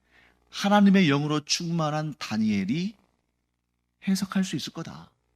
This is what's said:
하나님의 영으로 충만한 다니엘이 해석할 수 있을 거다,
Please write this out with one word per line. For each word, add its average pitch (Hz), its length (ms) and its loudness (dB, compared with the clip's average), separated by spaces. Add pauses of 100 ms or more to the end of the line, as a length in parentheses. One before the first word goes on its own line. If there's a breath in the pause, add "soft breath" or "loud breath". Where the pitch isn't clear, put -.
(500 soft breath)
하나님의 196 580 4
영으로 147 380 0
충만한 156 720 -4
다니엘이 110 800 -2 (1120)
해석할 190 360 -2
수 - 120 -6
있을 - 180 -10
거다, - 380 -16 (240)